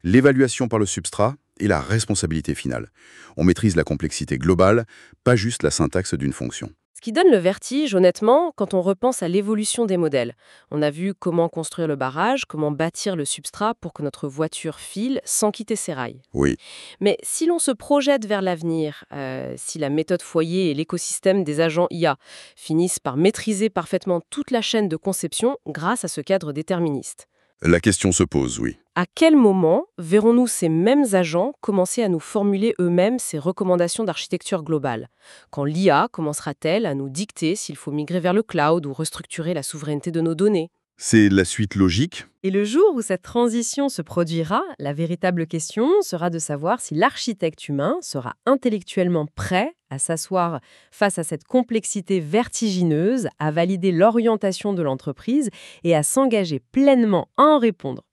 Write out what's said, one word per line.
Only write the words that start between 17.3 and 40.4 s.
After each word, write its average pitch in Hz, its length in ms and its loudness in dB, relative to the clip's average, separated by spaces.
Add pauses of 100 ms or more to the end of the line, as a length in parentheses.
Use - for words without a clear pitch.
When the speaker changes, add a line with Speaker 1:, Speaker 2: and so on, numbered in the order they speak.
Speaker 2:
l'on 339 140 2
se 285 120 0
projette 277 540 0
vers 202 160 -2
l'avenir, 165 680 -2
euh, 131 460 -8
si - 220 -12
la 143 100 -2
méthode 160 320 -2
foyer 170 500 0
et - 20 -2
l'écosystème 180 680 0
des 147 160 -2
agents 165 320 2
I 165 140 -2
A 143 100 2 (400)
finissent 165 440 -2
par 131 180 -6
maîtriser 202 520 0
parfaitement 175 600 -4
toute - 200 -10
la 233 120 0
chaîne 214 260 0
de 160 80 -2
conception 196 640 -4 (100)
grâce 165 380 -4
à - 20 -6
ce 156 140 -8
cadre 156 320 -2
déterministe. 156 720 -4 (380)
Speaker 1:
La 85 140 6
question 98 320 2
se 92 120 2
pose, 64 360 -2
oui. 58 180 -6 (180)
Speaker 2:
À 175 100 0 (100)
quel 320 220 6
moment 196 480 4 (120)
verrons-nous 214 500 4
ces - 200 -2
mêmes 214 460 4
agents 180 480 0
commencer 196 420 0
à 208 60 0
nous 170 100 0
formuler 202 580 0
eux-mêmes 180 420 2
ces - 200 -6
recommandations 180 640 0
d'architecture 180 600 -4
globale ? 135 440 -4 (420)
Quand 143 140 -6
l'I 160 260 2
A 160 220 4
commencera-t-elle 156 760 -2
à 156 80 -2
nous 139 160 -4
dicter 165 460 -4
s'il 147 220 -10
faut - 140 -10
migrer 151 280 -4
vers 175 140 0
le 214 100 2
cloud 160 420 2
ou 139 60 -6
restructurer 160 640 -6
la 147 100 -4
souveraineté 151 480 -6
de 165 80 -2
nos 165 160 2
données ? 180 360 2 (240)